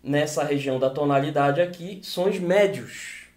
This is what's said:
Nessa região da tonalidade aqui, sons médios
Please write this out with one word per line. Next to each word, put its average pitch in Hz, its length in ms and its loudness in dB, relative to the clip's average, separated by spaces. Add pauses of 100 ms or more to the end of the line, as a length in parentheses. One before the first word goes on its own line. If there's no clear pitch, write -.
Nessa 147 400 0
região 139 340 0
da 131 140 2
tonalidade 143 680 2
aqui, 175 440 -4
sons 190 360 -2
médios 175 840 0 (120)